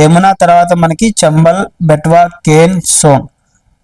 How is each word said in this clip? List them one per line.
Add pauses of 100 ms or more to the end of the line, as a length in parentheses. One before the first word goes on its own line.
యమున (140)
తర్వాత (120)
మనకి (120)
చంబల్, (220)
బెట్వా, (240)
కేన్, (220)
సోన్. (580)